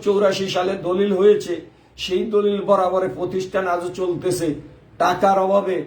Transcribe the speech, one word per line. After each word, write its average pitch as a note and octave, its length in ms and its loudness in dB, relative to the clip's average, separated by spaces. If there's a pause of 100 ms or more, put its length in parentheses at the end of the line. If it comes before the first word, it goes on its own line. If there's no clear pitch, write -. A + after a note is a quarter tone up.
চৌরাশি G3 500 2
সালে F#3 180 0 (160)
দলিল G3+ 220 0 (100)
হয়েছে, G3 340 4 (440)
সেই F#3 240 -2 (120)
দলিল G3+ 240 2 (120)
বরাবরে F#3 380 2 (100)
প্রতিষ্ঠান F#3 460 -4 (100)
আজও F3 240 -4
চলতেছে। F3 500 -2 (500)
টাকার F3+ 480 2
অভাবে, F#3+ 300 2 (100)